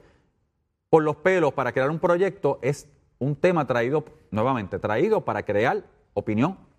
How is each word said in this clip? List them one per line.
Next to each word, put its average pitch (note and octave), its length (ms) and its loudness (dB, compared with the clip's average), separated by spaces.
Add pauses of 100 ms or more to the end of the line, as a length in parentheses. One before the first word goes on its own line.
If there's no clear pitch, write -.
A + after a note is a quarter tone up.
(920)
por D#3+ 120 6
los D3+ 140 -2
pelos F3+ 360 2
para B2 200 -2
crear C3+ 180 0
un E3 80 -4
proyecto F3 640 0
es C#3 260 -4 (300)
un C#3+ 180 -4
tema F3 300 2
traído, C3 380 0 (260)
nuevamente, A2 480 -2
traído C#3 460 0
para G#2 200 -4
crear A2 400 0 (280)
opinión A2+ 460 -2 (200)